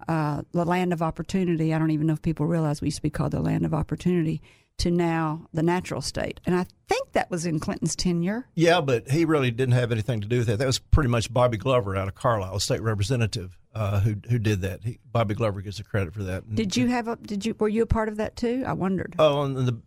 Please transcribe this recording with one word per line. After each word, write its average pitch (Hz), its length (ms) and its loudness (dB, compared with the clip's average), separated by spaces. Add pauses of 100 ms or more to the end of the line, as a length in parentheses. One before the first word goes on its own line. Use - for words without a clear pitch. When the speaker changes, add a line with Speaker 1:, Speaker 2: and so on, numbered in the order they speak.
Speaker 1:
uh, 151 340 -2 (100)
the 170 120 0
land 180 280 0
of 165 100 -2
opportunity. 165 720 0
I 160 60 0
don't 156 140 2
even 156 160 0
know 160 60 2
if 151 80 -8
people 156 240 0
realize 160 340 0
we 147 80 -2
used 143 100 -4
to - 40 -14
be 147 80 0
called - 220 -2
the 151 80 -2
land 160 240 0
of 160 100 0
opportunity, 160 680 0 (340)
to - 140 2
now 165 640 0
the 156 100 0
natural 170 380 0
state. - 440 -6
And 175 120 2
I 180 100 0 (220)
think 494 240 -2
that - 180 0
was 170 160 -4
in 160 140 0
Clinton's - 340 -4
tenure. 180 640 0
Speaker 2:
Yeah, 170 240 6
but 131 280 0
he 156 160 4
really 147 280 2
didn't 123 220 2
have 120 180 2
anything 110 280 -2
to 101 60 -6
do 120 120 0
with 117 100 0
that. 104 100 2
That 131 80 0
was 131 140 0
pretty - 300 4
much 117 220 0
Bobby 123 240 2
Glover 117 400 0
out 95 120 -2
of - 80 -10
Carlisle, 101 420 -2
state 98 240 -2
representative, 104 760 -2 (160)
uh, 104 280 0
who, 107 160 2 (120)
who 120 120 2
did 104 220 0
that. 92 200 -6
He, 110 160 -6 (140)
Bobby 107 240 0
Glover 101 240 -2
gets 98 160 -10
the 101 80 -10
credit 98 280 -2
for 104 120 -6
that. 92 280 -6
Speaker 1:
Did 196 240 0
you 247 120 2
have 240 180 0
a, 233 80 -4
did 208 320 -6
you, 226 140 -2
were 214 80 2
you 220 160 2
a - 20 -4
part 220 220 2
of 214 80 -6
that 214 180 -4
too? 247 320 -2
I - 60 -2
wondered. 190 440 -2
Speaker 2:
Oh, 143 280 4
in 135 200 -2
the 123 80 0 (140)